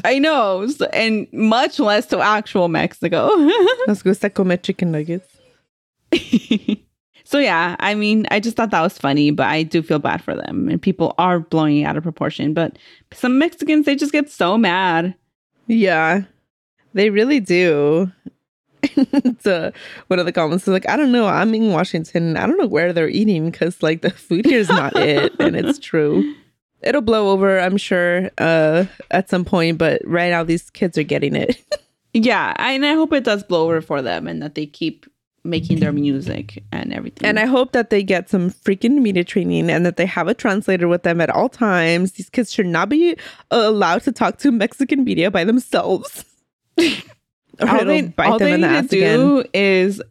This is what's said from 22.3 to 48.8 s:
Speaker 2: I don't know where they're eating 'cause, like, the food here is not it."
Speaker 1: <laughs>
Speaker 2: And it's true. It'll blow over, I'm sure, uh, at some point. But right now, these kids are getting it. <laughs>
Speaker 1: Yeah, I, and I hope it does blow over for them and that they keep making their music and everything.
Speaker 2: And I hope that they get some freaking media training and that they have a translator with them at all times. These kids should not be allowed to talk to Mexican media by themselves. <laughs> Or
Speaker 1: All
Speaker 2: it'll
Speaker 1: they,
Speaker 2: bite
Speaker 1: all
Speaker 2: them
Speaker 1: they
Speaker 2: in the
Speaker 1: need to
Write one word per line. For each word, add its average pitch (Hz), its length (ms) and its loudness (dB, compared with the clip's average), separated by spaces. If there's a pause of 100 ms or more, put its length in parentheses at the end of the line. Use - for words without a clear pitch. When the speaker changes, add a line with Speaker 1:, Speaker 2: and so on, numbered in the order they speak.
Speaker 2:
I - 100 -2
don't 330 120 0
know 294 100 0
where 175 240 0
they're 165 160 0
eating 180 420 0
'cause, 165 320 -8
like, 165 200 0
the - 80 0
food 185 360 -4
here 262 140 4
is 185 80 0
not - 260 -2
it." 143 420 0
Speaker 1:
<laughs> - 40 -2
Speaker 2:
And - 160 0
it's - 240 -2
true. 160 520 0 (500)
It'll 277 200 0
blow 214 280 2
over, 190 280 2
I'm 185 180 0
sure, 180 600 0
uh, 160 460 2 (260)
at 185 180 -2
some 180 160 -2
point. 165 340 0
But 165 260 0
right 175 260 -2
now, 170 140 0
these 170 260 -4
kids - 260 -4
are 156 60 0
getting 147 320 -2
it. - 240 -2 (100)
<laughs> - 140 -8 (320)
Speaker 1:
Yeah, 214 420 0
I, 254 160 -4
and 269 140 0
I 294 80 2
hope 320 180 0
it 269 120 0
does 208 180 0
blow 170 220 0
over 165 180 0
for 147 180 -4
them 104 280 -6
and 165 140 -8
that 147 120 -10
they 151 100 -8
keep - 400 -8 (420)
making 165 340 -2
their 147 120 0
music 143 680 -4 (100)
and - 200 -8
everything. - 340 -8
Speaker 2:
And 214 120 0
I 220 80 0
hope 254 260 0
that 240 180 -2
they 185 120 2
get 185 260 -2
some 185 220 0
freaking 233 500 0
media 185 240 2
training 170 460 0
and 165 160 2
that 175 100 -2
they 175 100 0
have 175 220 -4
a 240 60 0
translator 190 540 0
with 175 160 0
them 170 160 0
at 156 100 0
all 233 180 0
times. 180 640 0
These - 180 -16
kids 240 220 -2
should 196 140 -2
not 175 220 0
be 330 280 2 (340)
allowed 208 520 2
to 254 100 0
talk 196 260 -2
to 285 140 2
Mexican 254 520 -2
media 185 260 0
by 180 140 0
themselves. - 800 -2 (520)
<laughs> 311 280 0 (540)
Or 233 120 0
Speaker 1:
All - 60 2
Speaker 2:
it'll 226 100 0
Speaker 1:
they, 302 160 2
Speaker 2:
bite 175 300 -2
Speaker 1:
all 220 60 0
Speaker 2:
them 196 100 2
Speaker 1:
they 196 40 2
Speaker 2:
in 180 80 2
the - 80 2
Speaker 1:
need - 60 2
to 285 100 0